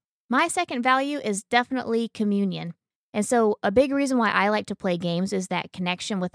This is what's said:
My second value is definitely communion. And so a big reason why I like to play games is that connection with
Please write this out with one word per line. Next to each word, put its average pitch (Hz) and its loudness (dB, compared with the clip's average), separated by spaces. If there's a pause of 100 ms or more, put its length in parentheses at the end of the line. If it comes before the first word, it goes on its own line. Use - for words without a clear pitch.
(300)
My 302 2
second 330 -2
value 269 2
is 202 -4
definitely 233 0
communion. 196 -2 (400)
And 208 -2
so 226 2
a 202 0
big 262 4
reason 277 0
why 226 2
I 190 2
like 208 0
to 202 -6
play 180 -2
games 175 -2
is 185 -4
that - -6
connection 180 -4
with 180 -4